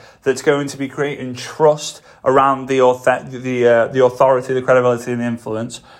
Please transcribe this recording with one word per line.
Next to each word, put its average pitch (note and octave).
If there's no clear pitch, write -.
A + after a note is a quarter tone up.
that's B2+
going C#3+
to C#3
be C3+
creating C3+
trust -
around C3+
the C3+
auth-, B2+
the, B2+
uh, A#2
the C3
authority, B2+
the B2+
credibility, B2
and A#2+
the A#2+
influence. A#2